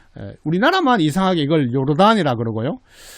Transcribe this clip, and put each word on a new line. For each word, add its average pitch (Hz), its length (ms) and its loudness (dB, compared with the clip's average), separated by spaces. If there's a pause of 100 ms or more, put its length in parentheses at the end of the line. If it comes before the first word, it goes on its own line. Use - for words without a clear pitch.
(160)
에, 98 180 -16 (100)
우리나라만 247 560 2
이상하게 180 420 0
이걸 139 300 0
요르단이라 151 640 2
그러고요. 113 420 -4 (400)